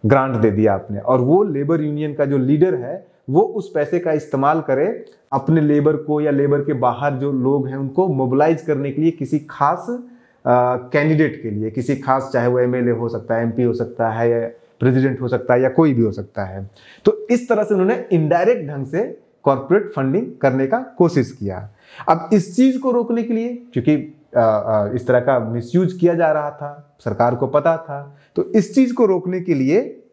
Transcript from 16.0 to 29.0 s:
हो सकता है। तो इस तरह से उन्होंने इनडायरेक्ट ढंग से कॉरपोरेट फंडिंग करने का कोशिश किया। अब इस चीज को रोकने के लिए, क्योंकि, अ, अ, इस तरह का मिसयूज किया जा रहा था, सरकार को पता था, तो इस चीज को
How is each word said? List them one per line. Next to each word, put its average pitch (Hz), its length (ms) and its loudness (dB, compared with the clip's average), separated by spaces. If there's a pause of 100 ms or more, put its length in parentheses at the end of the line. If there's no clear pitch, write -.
हो 107 100 2
सकता 101 320 -10
है। 95 260 -10 (360)
तो - 260 2
इस 247 180 0
तरह 214 140 2
से 208 100 0
उन्होंने 196 380 2
इनडायरेक्ट 170 580 2
ढंग 139 160 -8
से 202 360 -6 (220)
कॉरपोरेट 165 520 2
फंडिंग 143 320 0 (140)
करने 135 260 2
का 220 100 0
कोशिश 165 540 -2
किया। 95 380 -10 (400)
अब 165 240 0
इस - 220 0
चीज 254 220 4
को 262 140 -2
रोकने 233 320 -2
के 233 100 -4
लिए, 240 300 -4 (100)
क्योंकि, 151 220 2
अ, - 440 -6
अ, 110 560 0
इस - 120 -4
तरह 123 120 4
का 127 200 2
मिसयूज 120 540 -2
किया 170 200 2
जा 165 180 2
रहा 151 200 -2
था, 147 480 -16
सरकार 120 360 0
को 127 120 -2
पता 147 300 2
था, 143 400 -12 (180)
तो 180 80 -2
इस - 320 0
चीज 254 160 4
को 240 140 2